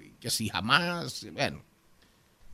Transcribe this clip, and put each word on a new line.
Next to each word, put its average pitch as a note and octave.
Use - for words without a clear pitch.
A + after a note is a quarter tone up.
y G#2
que A2+
si G#2+
jamás, C#3+
bueno. F#2+